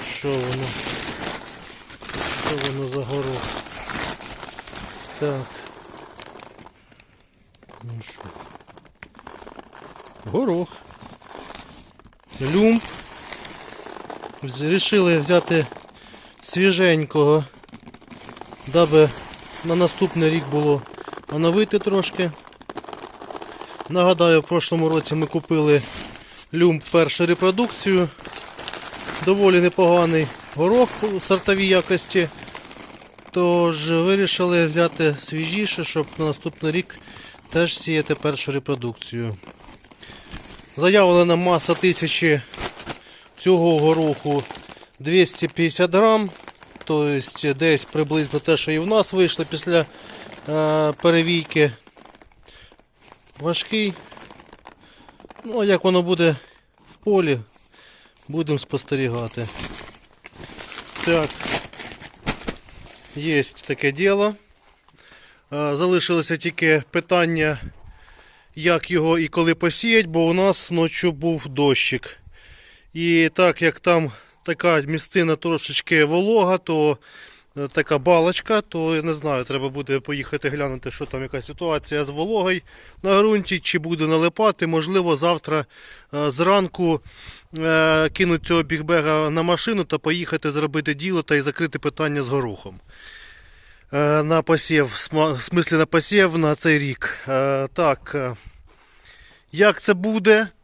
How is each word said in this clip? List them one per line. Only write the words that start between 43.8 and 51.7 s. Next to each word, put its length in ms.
двісті 480
п'ятдесят 480
грам, 340
тобто 680
десь 320
приблизно 540
те, 180
що 140
і 80
в 80
нас 260
вийшло 360
після, 360
е, 420
перевійки. 800